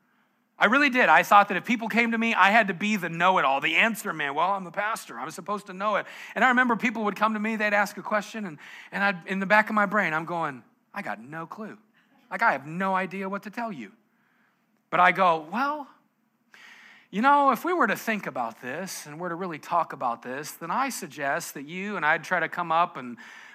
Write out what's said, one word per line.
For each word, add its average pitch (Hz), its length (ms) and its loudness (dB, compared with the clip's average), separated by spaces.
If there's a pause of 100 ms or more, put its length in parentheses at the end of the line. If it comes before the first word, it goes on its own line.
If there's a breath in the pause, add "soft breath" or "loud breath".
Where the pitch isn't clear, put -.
(580)
I 165 80 4
really 269 240 6
did. 240 180 4
I 165 140 8
thought 202 280 6
that 185 80 0
if 165 60 -6
people 226 240 -2
came 233 260 0
to 226 40 -2
me, 226 160 0
I 190 160 6
had 214 200 4
to 190 40 -2
be 208 220 -2
the 175 140 -4
know-it-all, 165 520 2
the 160 140 0
answer 202 360 0
man. 147 220 -4
"Well, 175 200 0
I'm 190 100 -6
the 170 80 -12
pastor. 202 480 -6
I'm 143 100 -8
supposed 196 380 -8
to 185 60 -12
know 196 240 -2
it." 156 100 -4 (260 loud breath)
And 196 100 0
I 254 40 8
remember 247 280 4
people 226 280 -2
would 202 120 -2
come 220 200 0
to 208 40 -4
me, 220 180 -4
they'd 208 180 0
ask 202 200 0
a 190 60 -14
question, 208 460 -6
and, 151 100 -12 (340 loud breath)
and 190 120 -4
I'd, 196 240 -2
in 190 120 -4
the 196 60 -4
back 214 240 4
of 220 60 -2
my 208 100 4
brain, 190 300 0
I'm 160 100 -2
going, 156 380 -6 (320)
"I 196 80 -10
got 104 180 -8
no 156 240 -12
clue. 175 320 -14 (540 soft breath)
Like, 190 100 -4
I 226 120 6
have 135 120 -4
no 185 300 -2
idea 190 340 -4
what 196 140 -8
to 208 80 -14
tell 226 200 -8
you." 113 200 -12 (1000)
But 160 100 0
I 180 120 8
go, 165 400 2
"Well, 277 380 -4 (1200 loud breath)
you 196 100 -2
know, 277 300 6
if - 120 0
we 320 80 -2
were 311 160 2
to 190 80 2
think 190 320 -6
about 120 340 -6
this 156 440 -10
and 151 140 -14
were 180 100 -6
to 170 60 -6
really 170 240 -8
talk 165 340 -2
about 123 280 -4
this, 139 300 -8
then 165 180 -12
I 247 200 -2
suggest 151 640 -4
that 147 100 -10
you," 185 320 -8
and 160 100 -2
I'd 156 200 2
try 180 160 0
to 156 80 -2
come 170 240 -4
up 170 240 2
and 123 200 -12 (380 loud breath)